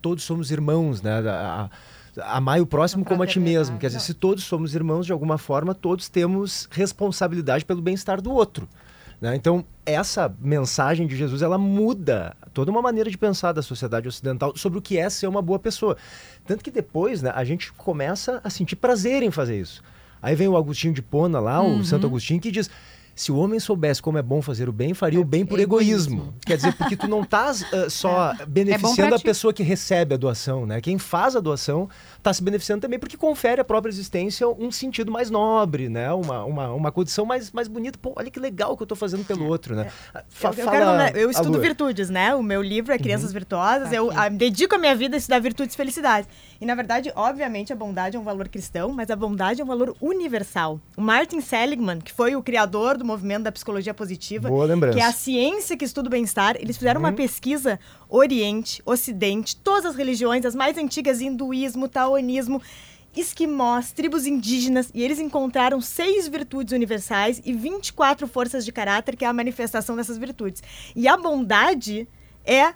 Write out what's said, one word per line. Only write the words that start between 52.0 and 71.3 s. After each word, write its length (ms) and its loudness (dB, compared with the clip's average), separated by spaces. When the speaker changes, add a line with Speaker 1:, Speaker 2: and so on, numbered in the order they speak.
Speaker 3:
foi 240 0
o 40 -4
criador 560 0
do 60 -8
movimento 400 -4
da 80 -4
psicologia 420 -6
positiva, 540 -8
Speaker 1:
Boa 180 4
lembrança. 320 4
Speaker 3:
que 60 6
é 20 6
a 60 4
ciência 640 0
que 80 -6
estuda 240 -4
o 20 -4
bem-estar, 480 2
eles 200 -6
fizeram 240 2
uma 80 2
Speaker 1:
Uhum. 60 0
Speaker 3:
pesquisa 640 -2
Oriente, 800 2
Ocidente, 720 -2
todas 300 2
as 100 -4
religiões, 480 0
as 100 -2
mais 220 0
antigas, 420 0
hinduísmo, 720 -4
taoísmo, 720 0
esquimós, 760 0
tribos 340 -2
indígenas, 680 0
e 100 -2
eles 160 0
encontraram 640 0
seis 460 0
virtudes 460 -6
universais 720 0
e 100 -4
vinte 360 -4
e 40 -12
quatro 340 2
forças 380 -2
de 60 -8
caráter, 440 -2
que 100 -2
é 20 2
a 60 0
manifestação 640 -2
dessas 220 -6
virtudes. 460 -8
E 120 2
a 100 6
bondade 880 2